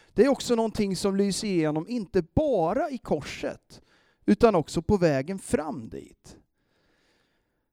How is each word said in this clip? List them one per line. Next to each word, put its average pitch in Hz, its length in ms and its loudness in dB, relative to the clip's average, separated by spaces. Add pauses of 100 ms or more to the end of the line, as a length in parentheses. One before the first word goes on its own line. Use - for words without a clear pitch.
(120)
Det 208 120 4
är 277 40 4
också - 260 0
någonting 214 420 -2
som 196 200 -2
lyser 202 320 0
igenom, 160 400 -2
inte 208 340 -2
bara 262 680 0
i 254 80 -8
korset, - 840 -8 (420)
utan 208 300 6
också 170 280 0
på 214 140 2
vägen 165 420 0
fram 240 500 -6
dit. - 500 -18 (1300)